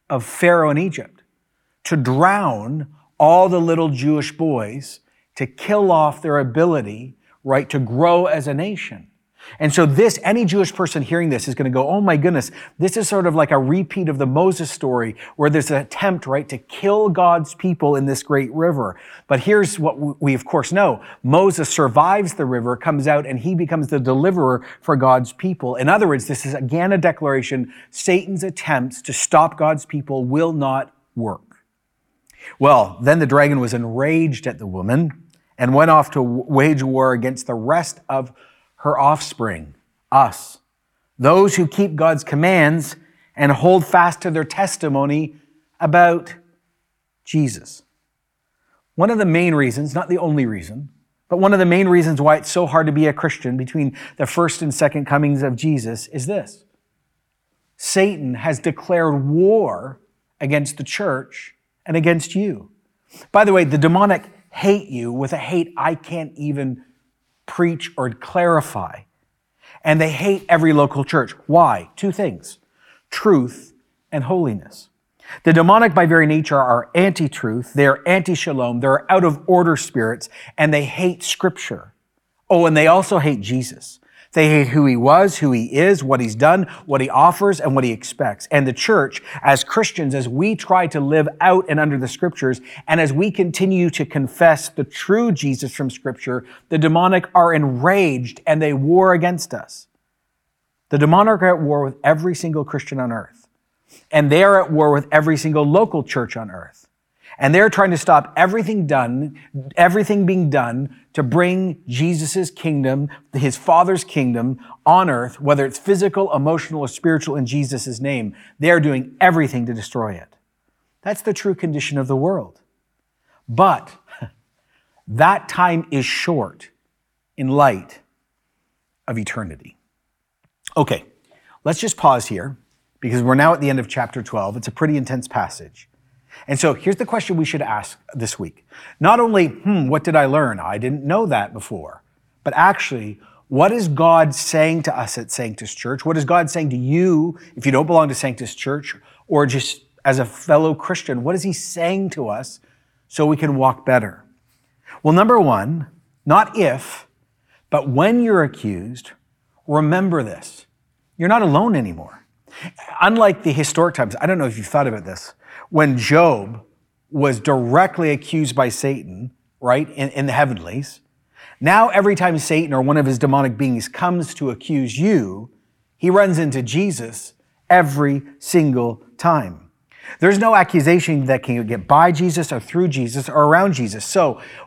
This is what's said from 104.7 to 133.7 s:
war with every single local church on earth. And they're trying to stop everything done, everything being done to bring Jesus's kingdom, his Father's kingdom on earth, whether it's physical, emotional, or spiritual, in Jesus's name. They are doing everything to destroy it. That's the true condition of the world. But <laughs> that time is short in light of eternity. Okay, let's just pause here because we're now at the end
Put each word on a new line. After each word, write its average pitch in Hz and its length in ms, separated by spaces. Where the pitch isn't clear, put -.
war 151 200
with 143 200
every 156 240
single 151 300
local 160 380
church - 340
on 110 120
earth. - 380
And 139 160
they're 208 140
trying 196 220
to 170 60
stop - 380
everything 190 500
done, 139 540
everything 196 500
being 180 240
done 131 500
to 156 100
bring 180 640
Jesus's 160 640
kingdom, 139 580
his 135 240
Father's 180 460
kingdom 127 560
on 180 240
earth, 123 320
whether 143 240
it's 127 140
physical, 196 560
emotional, 151 460
or 139 60
spiritual, 160 500
in 131 80
Jesus's 127 540
name. 123 360
They 151 100
are 170 120
doing 135 380
everything 156 460
to 120 80
destroy 110 400
it. - 240
That's 202 200
the 214 120
true 190 220
condition 147 420
of 135 100
the 135 100
world. 147 440
But 143 480
<laughs> - 100
that 156 420
time 170 400
is 135 160
short - 640
in 135 100
light 131 540
of 120 100
eternity. 98 600
Okay, - 280
let's 156 160
just 226 180
pause 127 300
here 113 300
because 123 240
we're 127 120
now 151 180
at 143 80
the 143 80
end 135 100